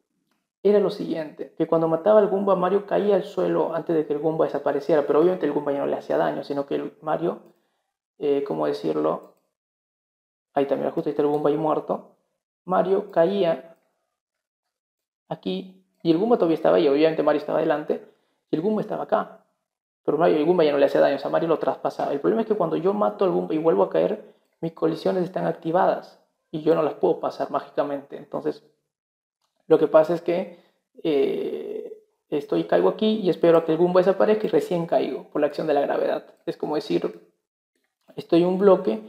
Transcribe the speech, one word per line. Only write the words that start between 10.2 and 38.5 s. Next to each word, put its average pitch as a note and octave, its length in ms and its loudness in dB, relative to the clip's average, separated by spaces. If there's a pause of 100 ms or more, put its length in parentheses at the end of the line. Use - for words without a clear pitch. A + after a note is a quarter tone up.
Ahí C#3 120 0
también, C#3 240 -2
justo E3 180 -6
ahí D3 40 -6
está D3 100 -2
el D3 60 2
Goomba D3 220 0
ahí D3 60 0
muerto. D#3 600 -4 (480)
Mario F#3 460 0
caía F3 680 0 (1500)
aquí, - 560 -10 (180)
y E3 80 0
el D#3+ 80 4
Goomba A#3 180 2
todavía E3 200 2
estaba D#3+ 220 4
ahí, E3 100 4
obviamente D#3 340 2
Mario D3 180 2
estaba D#3 180 -2
adelante, D#3 440 -2 (480)
y - 60 -2
el D#3 60 -4
Goomba G#3 180 -2
estaba D#3 240 -6
acá. - 400 -6 (600)
Pero D3 140 -2
Mario, E3+ 200 2
el D3 60 0
Goomba F3 200 2
ya D3 80 2
no C#3+ 60 0
le C#3 80 4
hacía D3 140 2
daño, C#3+ 160 2
o - 40 -6
sea, D3+ 100 -8
Mario D#3+ 180 -2
lo D#3 120 0
traspasaba. - 520 -4
El C#3+ 80 -4
problema G#3+ 220 0
es A3 60 -6
que G#3 80 0
cuando D#3+ 200 -2
yo F#3 180 0
mato G#3 300 -2
al F3+ 60 2
Goomba F3+ 240 -2
y D#3 40 0
vuelvo F3+ 260 2
a E3+ 60 -6
caer, F3+ 440 -2 (260)
mis E3 120 -6
colisiones F3 500 -2
están E3+ 240 -6
activadas, E3 720 -2 (300)
y D#3 120 -8
yo D#3+ 120 2
no E3 80 0
las C#3+ 120 -2
puedo F3 240 0
pasar C3+ 320 -6
mágicamente. C#3+ 680 -6
Entonces, D3 460 -8 (1040)
lo D#3 120 6
que D3+ 100 2
pasa D#3 260 4
es E3 80 -6
que, F3+ 360 -4 (440)
eh, - 1000 -4 (280)
estoy, E3 360 -2
caigo F3+ 240 2
aquí G#3+ 320 0
y F3+ 100 0
espero E3 280 4
a E3 60 0
que D#3+ 80 0
el D#3+ 60 0
Goomba F3+ 220 4
desaparezca G3+ 460 2
y F3 40 -2
recién E3 360 0
caigo C3+ 440 -2
por D3+ 100 -4
la D3 80 2
acción E3 180 -6
de D3+ 80 0
la C#3+ 60 2
gravedad. C#3 460 -2 (200)
Es D#3+ 100 -8
como D#3+ 180 -6
decir, E3 540 -4 (840)
estoy - 280 2
en F3+ 60 2
un F#3 100 -2